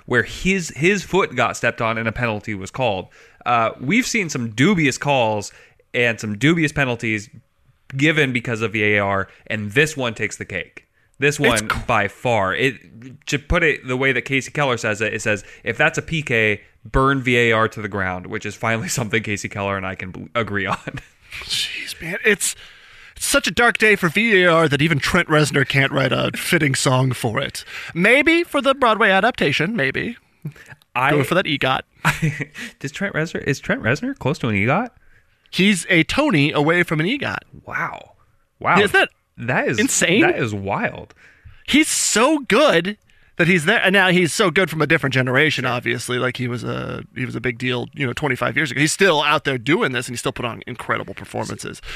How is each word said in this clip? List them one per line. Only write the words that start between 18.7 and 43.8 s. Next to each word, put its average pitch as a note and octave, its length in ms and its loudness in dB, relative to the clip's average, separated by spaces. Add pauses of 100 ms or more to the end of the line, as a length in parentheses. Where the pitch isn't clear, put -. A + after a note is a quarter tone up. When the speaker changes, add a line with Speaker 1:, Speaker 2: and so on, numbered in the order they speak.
Speaker 1:
<laughs> - 20 -6
something A2 340 -2
Casey G2+ 240 -6
Keller G2 300 -4
and F#2+ 80 -8
I F#2+ 100 -8
can F#2 160 -12
bl-, F#2 140 -14 (100)
agree G2+ 300 -4
on. F#2 100 -4
<laughs> - 240 -10 (440)
Speaker 2:
Jeez, - 580 -8
man. F3 240 -6
It's, - 300 0 (600)
it's - 100 -8
such C#4 220 2
a - 40 -2
dark A#3 260 2
day G#3+ 180 4
for F3+ 140 0
V G#3 340 4
A F3 80 6
R D#3+ 160 6
that C3+ 140 2
even D#3+ 180 2
Trent F3 300 0
Reznor C#3+ 360 4
can't C3+ 280 2
write C3+ 180 2
a B2+ 240 0
fitting D3+ 400 0
song C3 380 2
for A#2+ 260 -4
it. C3 240 -8 (300)
Maybe C#4 500 4
for D4 180 -2
the C4+ 140 4
Broadway A3 360 4
adaptation, F#3+ 640 0
maybe. C#3 420 -2 (800)
Speaker 1:
I C3 160 2
Speaker 2:
Going D3 120 4
for E3 120 -2
that F#3+ 120 2
egot. C3 380 0 (180)
Speaker 1:
<laughs> D3+ 180 0 (580)
Does C#3 120 -10
Trent - 240 -6
Reznor, E3 280 -4
is C#3 160 0
Trent - 240 -4
Reznor F#3+ 340 -2
close C3+ 220 -2
to A#2 100 -2
an G#2 60 0
egot? C3+ 380 0 (580)
Speaker 2:
He's F#3+ 380 2
a E3+ 140 6
Tony E3 480 2
away D#3 320 4
from E3 160 -2
an D#3 60 0
egot. G3+ 380 -4 (220)
Speaker 1:
Wow. - 480 -8 (460)
Wow. E3 200 4
Speaker 2:
Isn't G3+ 140 4
that F#4+ 160 4 (280)
Speaker 1:
That C3 300 -2
is B2 120 0
Speaker 2:
insane? E3+ 420 2
Speaker 1:
that D#4+ 160 2
is A#2+ 160 -4
wild. G#2 600 -6 (540)
Speaker 2:
He's D4+ 200 4
so C#4+ 520 2
good G3+ 580 2 (400)
that F3 100 2
he's E3+ 180 4
there. G#3 180 4